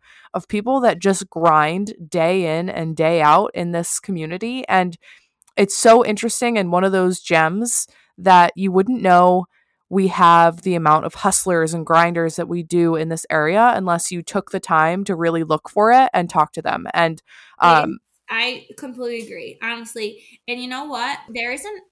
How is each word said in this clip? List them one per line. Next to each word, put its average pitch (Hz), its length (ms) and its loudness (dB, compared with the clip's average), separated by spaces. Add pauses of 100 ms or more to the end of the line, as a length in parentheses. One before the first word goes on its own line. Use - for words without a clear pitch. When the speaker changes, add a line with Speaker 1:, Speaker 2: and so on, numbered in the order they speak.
(360)
Speaker 1:
of 180 120 -10
people 233 340 -4
that 180 180 2
just 196 320 -2
grind 165 640 0 (120)
day 170 520 0
in 180 100 -6
and 160 260 -6
day 160 280 2
out 156 320 4
in 175 160 -6
this 170 280 -6
community. 185 680 -8
And 180 280 0 (600)
it's 196 180 0
so 226 300 6
interesting 226 540 -4
and 175 120 -4
one 180 120 2
of 190 80 0
those 185 300 0
gems 175 680 -2 (300)
that 180 380 6
you 190 160 -4
wouldn't 190 300 0
know 180 440 4 (440)
we 190 180 0
have 170 560 4
the 185 100 -2
amount 156 320 2
of - 100 -10
hustlers 170 580 -2
and 165 120 -6
grinders 165 520 0
that 170 100 -6
we 170 160 -6
do 170 320 0
in 160 140 -4
this 165 200 -8
area 185 460 2
unless 175 360 -4
you 175 120 -8
took - 280 -6
the 190 80 -6
time 170 440 0
to 190 120 -4
really 165 280 -2
look 156 260 -4
for 214 220 2
it 254 220 6
and 175 160 -2
talk 151 240 0
to 160 80 -10
them. - 320 -4
And, 165 280 -2 (380)
Speaker 2:
I, 165 220 6
Speaker 1:
um, - 180 -6 (300)
Speaker 2:
I 240 380 -6 (100)
completely 240 480 -10
agree, 165 360 -18
honestly. 226 640 -12 (240)
And 247 140 -8
you 254 60 -12
know 262 180 -10
what? 254 340 -8 (100)
There 240 220 -8
is 294 140 -10
an, 415 120 -14 (140)